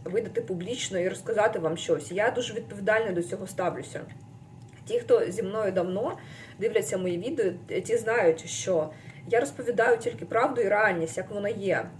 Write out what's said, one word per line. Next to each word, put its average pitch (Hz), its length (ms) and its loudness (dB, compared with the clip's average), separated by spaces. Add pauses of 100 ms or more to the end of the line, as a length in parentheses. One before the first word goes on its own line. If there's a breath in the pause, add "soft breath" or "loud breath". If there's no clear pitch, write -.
видати 196 380 -2
публічно 190 580 -4
і 180 100 2
розказати 214 500 0
вам 160 180 0
щось. 156 340 0
Я 208 200 2
дуже 240 220 -4
відповідально 208 580 0
до 170 120 0
цього 185 240 -6
ставлюся. - 540 -4 (840)
Ті, - 140 0
хто 226 320 6
зі 196 120 -2
мною 202 280 0
давно 185 460 0 (420 loud breath)
дивляться 208 380 2
мої 185 200 0
відео, 220 340 0 (300)
ті 226 160 0
знають, 214 520 2
що 160 400 0 (380 loud breath)
я 233 120 4
розповідаю 240 580 2
тільки - 280 -4
правду 240 360 2
і 196 80 4
реальність, 196 480 2
як 185 140 -6
вона 202 180 -4
є. 190 360 0 (140)